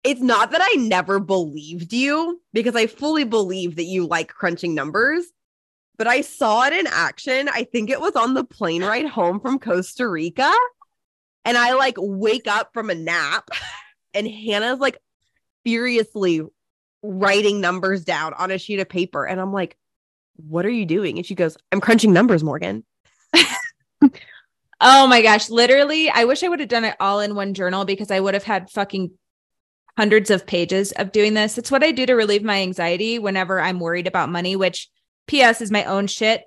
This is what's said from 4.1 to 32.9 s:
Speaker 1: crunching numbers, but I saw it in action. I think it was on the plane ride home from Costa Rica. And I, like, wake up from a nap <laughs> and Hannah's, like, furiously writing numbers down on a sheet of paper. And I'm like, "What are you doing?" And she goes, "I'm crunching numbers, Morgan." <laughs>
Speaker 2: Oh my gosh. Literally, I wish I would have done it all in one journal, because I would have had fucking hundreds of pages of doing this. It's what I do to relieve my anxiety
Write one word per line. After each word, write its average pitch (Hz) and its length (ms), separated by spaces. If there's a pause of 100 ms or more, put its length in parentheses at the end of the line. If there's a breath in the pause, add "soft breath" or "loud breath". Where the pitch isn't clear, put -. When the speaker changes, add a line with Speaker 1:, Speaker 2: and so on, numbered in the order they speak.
Speaker 1:
crunching 175 460
numbers, 226 520 (720)
but 220 80
I 247 140
saw 233 440
it 285 80
in 349 140
action. 262 640
I 240 160
think 233 260
it 269 100
was 370 140
on 254 200
the 254 100
plane 175 400
ride 233 220
home 196 340
from 262 180
Costa 214 500
Rica. 175 440 (920)
And 240 140
I, 240 160
like, 262 240
wake 208 480
up 214 260
from 220 180
a 175 40
nap 165 540 (320 loud breath)
<laughs> - 340
and 214 140
Hannah's, 220 500
like, 262 200 (680)
furiously 220 760 (600)
writing 202 580
numbers 185 440
down 156 300
on 185 160
a 190 80
sheet 202 220
of 185 80
paper. 175 360
And - 160
I'm 196 120
like, 185 240 (600)
"What 160 300
are 226 40
you 220 160
doing?" 170 320
And 175 80
she 202 80
goes, 165 220 (160)
"I'm 190 80
crunching 220 320
numbers, 175 320
Morgan." 170 400 (480)
<laughs> - 720 (720 loud breath)
Speaker 2:
Oh 269 280
my 247 160
gosh. 220 260
Literally, 277 600
I 233 140
wish 277 180
I 370 60
would 339 120
have 247 80
done 233 160
it 214 160
all 202 200
in 208 140
one 196 200
journal, 185 320
because 196 240
I 190 100
would 196 140
have 202 100
had 196 260
fucking 196 400 (840)
hundreds 214 320
of 190 180
pages 190 460
of 196 200
doing 214 200
this. 214 240
It's 240 140
what 277 120
I 311 100
do 254 120
to 254 80
relieve 208 300
my 202 180
anxiety 185 580